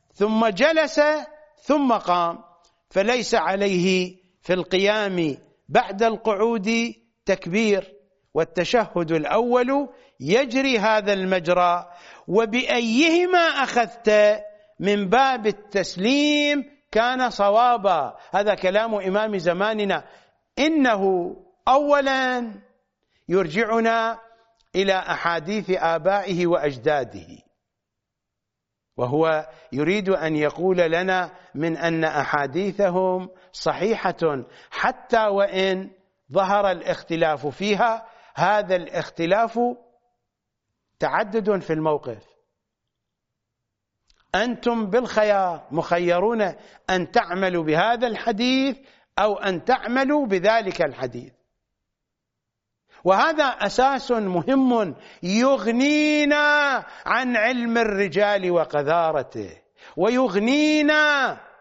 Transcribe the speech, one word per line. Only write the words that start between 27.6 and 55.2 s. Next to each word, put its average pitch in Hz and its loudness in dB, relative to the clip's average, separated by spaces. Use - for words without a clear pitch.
وهو 151 0
يريد 180 0
أن 160 0
يقول 160 0
لنا 175 0
من 160 -2
أن 165 -2
أحاديثهم 180 -2
صحيحة 170 -2
حتى 226 0
وإن 190 0
ظهر 196 2
الاختلاف 165 -2
فيها. 214 -2
هذا 185 0
الاختلاف 180 -2
تعدد 196 -2
في 165 -6
الموقف، 151 -4
أنتم 233 -2
بالخيار 202 0
مخيرون 180 0
أن 185 -2
تعملوا 180 0
بهذا 214 0
الحديث 247 -2
أو 202 0
أن 185 -4
تعملوا 262 0
بذلك 196 0
الحديث، 127 -8
وهذا 247 2
أساس 254 -2
مهم 220 0